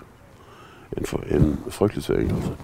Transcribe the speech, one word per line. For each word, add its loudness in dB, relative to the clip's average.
en -4
for-, -4
en 4
frygtelig 2
ting, 0
altså. -2